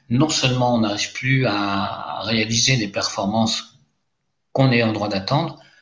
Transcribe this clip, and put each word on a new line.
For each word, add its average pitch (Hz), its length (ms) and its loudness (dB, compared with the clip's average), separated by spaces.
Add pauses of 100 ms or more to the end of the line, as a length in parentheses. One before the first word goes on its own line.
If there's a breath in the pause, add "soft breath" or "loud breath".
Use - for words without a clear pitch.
(100 loud breath)
non 143 180 4
seulement 123 460 2
on 113 60 4
n'arrive 104 320 -2
plus 131 340 0
à 101 760 -2
réaliser 113 540 0
les 104 120 -2
performances 104 840 -2 (840)
qu'on 131 180 4
est 117 140 4
en 110 80 2
droit 104 160 -4
d'attendre, 117 500 -2 (240 loud breath)